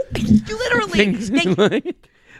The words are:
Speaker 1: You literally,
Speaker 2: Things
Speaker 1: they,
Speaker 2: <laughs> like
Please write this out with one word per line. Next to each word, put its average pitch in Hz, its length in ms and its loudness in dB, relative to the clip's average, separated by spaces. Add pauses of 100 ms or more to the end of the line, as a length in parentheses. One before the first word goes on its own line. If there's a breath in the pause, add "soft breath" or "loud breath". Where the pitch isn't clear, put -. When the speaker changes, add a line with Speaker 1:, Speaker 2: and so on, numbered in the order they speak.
(180)
Speaker 1:
You 427 400 2
literally, 466 400 -2
Speaker 2:
Things 247 320 0
Speaker 1:
they, 277 140 0
Speaker 2:
<laughs> 185 100 0
like - 420 0 (440 soft breath)